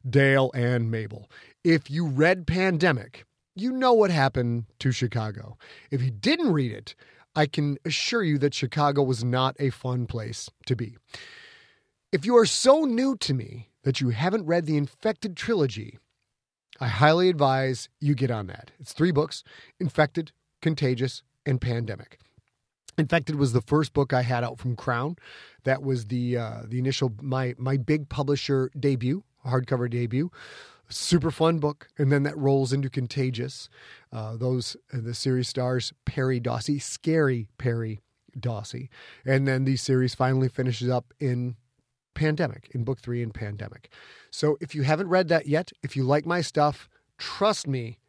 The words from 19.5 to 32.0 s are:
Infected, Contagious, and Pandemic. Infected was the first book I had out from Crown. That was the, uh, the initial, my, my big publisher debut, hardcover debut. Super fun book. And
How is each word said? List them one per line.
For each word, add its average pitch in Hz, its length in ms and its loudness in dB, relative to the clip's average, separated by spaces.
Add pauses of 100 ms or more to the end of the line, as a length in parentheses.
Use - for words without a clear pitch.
Infected, 160 520 0 (300)
Contagious, 131 640 -2 (200)
and 127 160 0
Pandemic. 117 600 -6 (800)
Infected 151 380 0
was 139 160 2
the 123 80 4
first 147 320 0
book 139 220 0
I 127 80 2
had 120 200 0
out 123 160 -6
from 123 160 -4
Crown. 131 420 -4 (480)
That 131 180 0
was 127 240 -2
the, 123 320 -2
uh, 113 260 -8
the 113 140 -6
initial, 131 420 0
my, 131 380 -4
my 131 180 0
big 147 320 0
publisher 139 680 0
debut, 135 440 0 (220)
hardcover 123 460 -2
debut. 120 400 -2 (580)
Super 165 420 0
fun 160 280 2
book. 147 300 -4 (100)
And 139 120 4